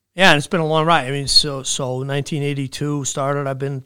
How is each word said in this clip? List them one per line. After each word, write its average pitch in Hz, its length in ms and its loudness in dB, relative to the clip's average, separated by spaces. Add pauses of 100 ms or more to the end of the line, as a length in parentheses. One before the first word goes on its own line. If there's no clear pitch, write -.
(140)
yeah, 180 160 6
and 147 80 6
it's 143 80 -4
been 180 160 0
a 156 40 0
long 156 200 2
ride. 151 220 2
I - 20 -6
mean, 139 180 -4
so, 135 340 2
so 127 420 -4
nineteen 139 380 -2
eighty-two 143 640 -4
started. 143 420 -2
I've 135 120 -4
been 139 280 -6